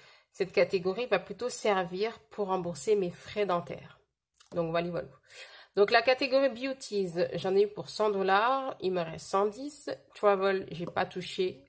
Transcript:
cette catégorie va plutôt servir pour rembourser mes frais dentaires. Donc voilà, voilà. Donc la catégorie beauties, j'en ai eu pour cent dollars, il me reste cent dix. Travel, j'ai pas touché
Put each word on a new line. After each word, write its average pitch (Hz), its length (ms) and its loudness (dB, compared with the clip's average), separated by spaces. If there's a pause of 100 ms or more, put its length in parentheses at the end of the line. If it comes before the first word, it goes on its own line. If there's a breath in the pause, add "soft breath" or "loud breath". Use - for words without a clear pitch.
(340 loud breath)
cette 180 180 -4
catégorie 185 540 2
va 208 140 2
plutôt 185 280 -8
servir 202 720 -2 (120)
pour 202 160 -4
rembourser 185 500 0
mes 180 140 0
frais - 340 -4
dentaires. - 560 -4 (500)
Donc 170 200 -2
voilà, 170 180 0
voilà. 156 180 -6 (680 loud breath)
Donc 202 120 6
la 233 120 8
catégorie 262 480 4
beauties, 220 640 -4 (220)
j'en 190 200 0
ai 196 60 8
eu 208 80 4
pour - 180 -12
cent 214 220 0
dollars, 214 720 2
il 185 100 0
me 180 100 0
reste 165 240 -8
cent 196 200 2
dix. 262 440 -6 (260)
Travel, 196 540 2
j'ai 170 160 -8
pas 185 200 -2
touché - 640 -4